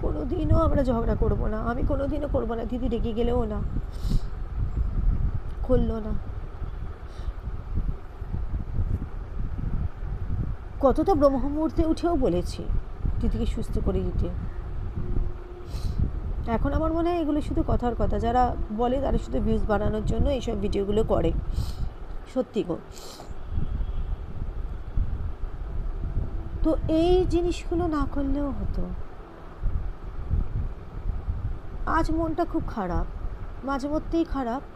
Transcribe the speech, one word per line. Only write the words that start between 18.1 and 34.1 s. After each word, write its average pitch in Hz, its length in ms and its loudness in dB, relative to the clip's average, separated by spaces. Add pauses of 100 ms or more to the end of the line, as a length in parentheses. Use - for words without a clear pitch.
যারা 240 360 4 (220)
বলে 247 240 2
তারা 226 160 2
শুধু 247 220 0
ভিউজ 220 260 4
বাড়ানোর 208 400 2
জন্য 247 240 4
এইসব 233 320 0
ভিডিওগুলো 208 420 2
করে, 190 280 4 (1000)
সত্যি 247 300 0
গো। 175 140 -4 (3750)
তো 311 140 4 (100)
এই 349 420 6
জিনিসগুলো 339 580 0
না 294 240 0
করলেও 285 380 0
হতো। 196 320 0 (3000)
আজ 320 260 2
মনটা 320 340 0
খুব 320 220 -2
খারাপ, 175 380 -2 (600)
মাঝে 277 220 -2
মধ্যেই 311 360 0